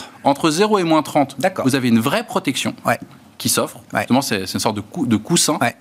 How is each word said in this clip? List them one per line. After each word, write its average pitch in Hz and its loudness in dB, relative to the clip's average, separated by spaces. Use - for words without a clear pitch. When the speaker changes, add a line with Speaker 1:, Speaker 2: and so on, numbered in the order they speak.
Speaker 1:
entre 165 2
zéro 208 2
et 180 0
moins 156 2
trente, - 0
Speaker 2:
D'accord. 185 0
Speaker 1:
vous 131 2
avez 127 0
une 113 6
vraie 165 0
protection - -4
Speaker 2:
Ouais. 123 0
Speaker 1:
qui - -4
s'offre. - -2
Speaker 2:
Ouais. - 0
Speaker 1:
Justement, 123 2
c'est, 101 -2
c'est - -8
une 98 -2
sorte 110 -2
de 101 -8
cou-, 139 -6
de 117 2
coussin. 156 0
Speaker 2:
Ouais. 120 0